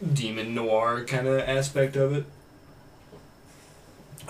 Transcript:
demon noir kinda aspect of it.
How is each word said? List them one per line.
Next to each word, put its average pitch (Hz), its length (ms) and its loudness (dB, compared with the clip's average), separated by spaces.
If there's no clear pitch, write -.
demon 110 400 -2
noir 117 480 2
kinda 131 460 0
aspect 135 480 0
of 135 180 2
it. 143 100 -2